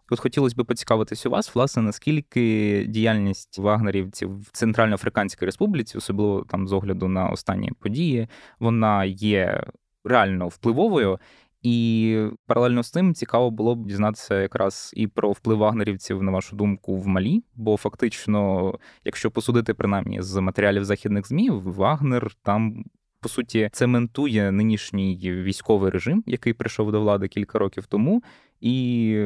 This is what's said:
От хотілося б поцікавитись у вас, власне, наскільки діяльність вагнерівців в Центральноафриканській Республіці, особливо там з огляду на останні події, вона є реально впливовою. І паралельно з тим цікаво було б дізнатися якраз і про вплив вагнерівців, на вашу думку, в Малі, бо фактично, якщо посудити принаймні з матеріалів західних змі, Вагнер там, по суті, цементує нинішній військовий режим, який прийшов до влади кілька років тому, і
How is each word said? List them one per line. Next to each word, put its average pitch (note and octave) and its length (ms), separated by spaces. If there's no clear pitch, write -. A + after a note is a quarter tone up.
От A#2+ 100
хотілося B2+ 360
б A#2+ 100
поцікавитись A2 600
у A#2+ 40
вас, F3+ 240
власне, B2 280
наскільки D3 400
діяльність G#2+ 680
вагнерівців G2 840
в G#2 120
Центральноафриканській G#2+ 960
Республіці, F3 520
особливо G2+ 500
там F#2+ 200
з F#2+ 40
огляду F#2+ 360
на F#2 200
останні - 520
події, A#2+ 480
вона A2 440
є G2 600
реально G2 440
впливовою. A#2+ 720
І A2+ 640
паралельно A#2+ 360
з - 80
тим F3+ 240
цікаво B2 360
було A2+ 240
б A2+ 120
дізнатися G2+ 540
якраз - 560
і A2 100
про G2+ 260
вплив A2 260
вагнерівців, G#2 640
на F#2+ 100
вашу F#2+ 240
думку, G2+ 400
в F#2+ 100
Малі, G2+ 360
бо A2 220
фактично, G2+ 960
якщо - 260
посудити A#2 440
принаймні G2+ 480
з F#2+ 180
матеріалів G2+ 440
західних G2+ 440
змі, G#3 220
Вагнер A#2+ 800
там, A2 420
по - 80
суті, A2+ 440
цементує A#2+ 800
нинішній G2 720
військовий F#2+ 680
режим, D3+ 360
який - 260
прийшов G#2+ 400
до G#2+ 80
влади G2+ 280
кілька G#2 300
років F#2+ 280
тому, D3+ 360
і A#2+ 640